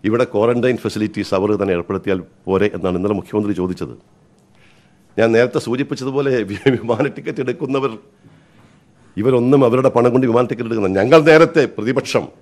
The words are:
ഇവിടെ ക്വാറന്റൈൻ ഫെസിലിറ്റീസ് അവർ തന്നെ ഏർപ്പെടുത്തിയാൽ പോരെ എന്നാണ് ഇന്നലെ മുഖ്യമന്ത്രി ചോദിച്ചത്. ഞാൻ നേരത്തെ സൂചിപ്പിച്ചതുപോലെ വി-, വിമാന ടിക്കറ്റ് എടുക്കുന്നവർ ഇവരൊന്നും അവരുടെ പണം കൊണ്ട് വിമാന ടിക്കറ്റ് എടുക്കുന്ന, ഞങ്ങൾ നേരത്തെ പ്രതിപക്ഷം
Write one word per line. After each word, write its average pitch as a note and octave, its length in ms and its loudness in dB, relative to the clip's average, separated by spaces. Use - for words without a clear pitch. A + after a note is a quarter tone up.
ഇവിടെ A2+ 200 0
ക്വാറന്റൈൻ A#2 540 0
ഫെസിലിറ്റീസ് G2+ 560 -4
അവർ G#2 220 0
തന്നെ G2 180 -2
ഏർപ്പെടുത്തിയാൽ F#2 500 -4
പോരെ F#2+ 280 0
എന്നാണ് F2+ 240 -4
ഇന്നലെ G2+ 160 -2
മുഖ്യമന്ത്രി G2+ 400 -4
ചോദിച്ചത്. F2 440 -6
ഞാൻ A2+ 120 4
നേരത്തെ B2 280 2
സൂചിപ്പിച്ചതുപോലെ C3 840 -4
വി-, G2+ 260 -2
വിമാന A2+ 380 -2
ടിക്കറ്റ് - 320 -10
എടുക്കുന്നവർ C3 580 -4
ഇവരൊന്നും B2+ 480 4
അവരുടെ B2+ 240 2
പണം A#2+ 220 4
കൊണ്ട് C3 160 2
വിമാന A#2+ 180 2
ടിക്കറ്റ് A#2 240 -8
എടുക്കുന്ന, G2 320 0
ഞങ്ങൾ C#3+ 200 6
നേരത്തെ D#3+ 440 6
പ്രതിപക്ഷം A#2 600 -4